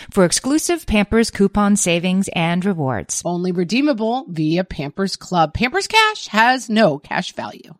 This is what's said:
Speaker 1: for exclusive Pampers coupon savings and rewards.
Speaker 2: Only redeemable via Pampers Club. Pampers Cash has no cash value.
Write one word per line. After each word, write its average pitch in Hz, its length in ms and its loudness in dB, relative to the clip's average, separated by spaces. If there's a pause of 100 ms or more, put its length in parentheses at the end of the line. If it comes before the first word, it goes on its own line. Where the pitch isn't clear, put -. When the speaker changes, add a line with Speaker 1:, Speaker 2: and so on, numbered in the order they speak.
(120)
Speaker 1:
for 196 120 4
exclusive 311 640 0
Pampers 214 460 2
coupon 202 440 2
savings 185 540 0
and 175 340 -2
rewards. 139 640 -4
Speaker 2:
Only 175 260 -2
redeemable 226 800 -2
via 165 340 -2
Pampers 180 520 -6
Club. 165 400 0
Pampers 262 320 -2
Cash 440 400 2
has 240 420 2
no 208 300 4
cash - 340 -6
value. - 460 -12